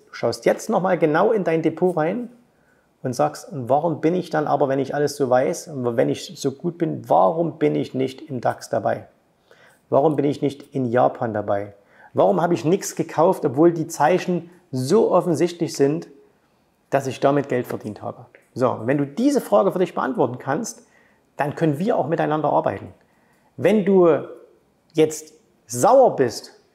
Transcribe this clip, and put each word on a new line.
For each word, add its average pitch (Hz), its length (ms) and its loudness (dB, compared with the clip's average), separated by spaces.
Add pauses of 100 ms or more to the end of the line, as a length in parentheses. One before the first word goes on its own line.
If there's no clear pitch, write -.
(120)
schaust - 340 -4
jetzt - 240 0
nochmal 185 280 0
genau 165 340 2
in 202 140 0
dein 165 160 0
Depot 165 340 0
rein 190 320 -2 (760)
und 131 100 -4
sagst, - 380 -4
„Und 131 180 -8
warum 147 320 0
bin 165 140 2
ich 180 140 -4
dann 151 180 -2
aber, 143 220 2
wenn 135 100 0
ich 131 160 -4
alles 147 200 -2
so 135 140 0
weiß 135 380 0
und 123 300 -4
wenn 139 120 2
ich - 300 -6
so 139 120 -2
gut 165 260 -6
bin, 143 320 -4
warum 165 500 2
bin 151 160 2
ich 143 180 -4
nicht 131 280 -4
im 127 200 -10
dax - 280 -4
dabei? 110 380 -4 (840)
Warum 139 260 4
bin 139 100 0
ich 143 160 -2
nicht - 320 -4
in 135 120 -2
Japan 123 480 0
dabei? 104 400 -4 (400)
Warum 175 280 2
habe 175 120 0
ich 135 100 -2
nichts 175 320 -2
gekauft, 165 500 0
obwohl 151 260 4
die 156 160 -4
Zeichen 170 640 0 (220)
so 135 400 2
offensichtlich 170 640 0
sind, 147 320 0 (840)
dass 131 180 0
ich 127 120 -8
damit 143 300 2
Geld 123 180 -2
verdient 104 340 -10
habe?“ 113 240 -12 (300)
So, 117 160 2
und 110 160 -6
wenn 143 100 2
du 143 80 -2
diese 247 360 0
Frage 208 300 2
für - 80 -4
dich 180 140 -2
beantworten 165 440 -2
kannst, 170 500 -6 (500)
dann 139 180 -4
können 151 240 0
wir 208 180 -2
auch 160 100 -2
miteinander 156 420 -2
arbeiten. 104 440 -2 (640)
Wenn 190 260 2
du 175 440 4 (680)
jetzt 156 400 0 (340)
sauer 196 480 4
bist, - 380 -2 (220)